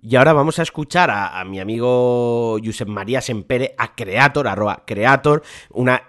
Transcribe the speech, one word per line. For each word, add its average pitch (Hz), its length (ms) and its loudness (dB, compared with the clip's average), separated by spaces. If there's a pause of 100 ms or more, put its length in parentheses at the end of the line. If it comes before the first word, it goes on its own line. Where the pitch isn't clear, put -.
Y 113 120 2
ahora 156 160 8
vamos 151 260 2
a 165 40 0
escuchar 156 460 0
a, 98 300 -4
a 92 60 -8
mi 95 160 -10
amigo 120 1000 0
Josep 110 280 -6
María 104 320 -4
Sempere, 127 560 -4
a 113 180 -6
Creator, 120 540 0
arroba 101 360 -4
Creator, 135 580 2 (260)
una 127 400 0